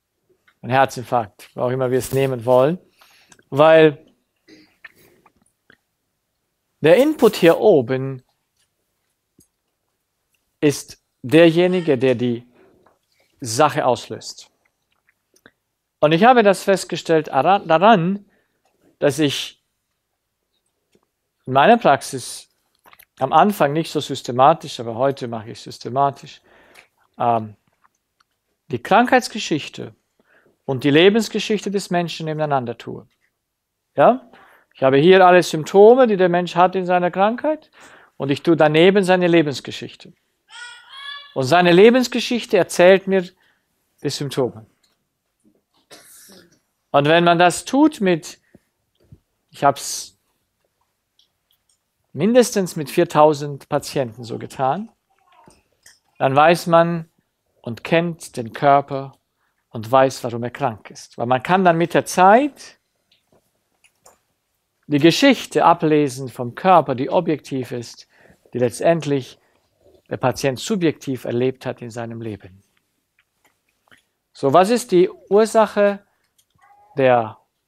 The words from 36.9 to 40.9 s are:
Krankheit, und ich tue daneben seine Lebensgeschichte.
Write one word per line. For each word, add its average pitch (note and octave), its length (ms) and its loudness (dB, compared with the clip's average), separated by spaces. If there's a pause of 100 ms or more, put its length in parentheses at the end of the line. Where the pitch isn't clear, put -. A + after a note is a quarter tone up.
Krankheit, A#3+ 600 -4 (460)
und C#3 140 -6
ich C#3 120 -4
tue E3+ 140 0
daneben D#3+ 480 4
seine F3+ 240 0
Lebensgeschichte. D3+ 840 -4 (1200)